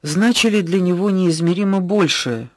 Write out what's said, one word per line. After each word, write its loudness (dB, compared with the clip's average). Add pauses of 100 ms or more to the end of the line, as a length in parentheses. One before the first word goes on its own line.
значили 2
для 0
него 0
неизмеримо 0
больше -2